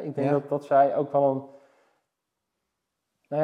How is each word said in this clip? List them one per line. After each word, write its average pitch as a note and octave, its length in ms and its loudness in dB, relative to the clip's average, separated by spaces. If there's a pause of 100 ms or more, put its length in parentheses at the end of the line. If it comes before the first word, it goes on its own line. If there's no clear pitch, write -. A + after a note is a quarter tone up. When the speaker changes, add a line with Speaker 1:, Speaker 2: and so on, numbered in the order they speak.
Speaker 1:
Ik D3 120 -10
denk C#3 140 -2
Speaker 2:
Ja. D3 40 0
Speaker 1:
dat, C#3+ 160 -2
dat C#3+ 160 -4
zij C#3 320 4
ook D3 160 -4
wel C#3+ 180 2
een, C3+ 120 -4 (1900)
nou D3 140 -2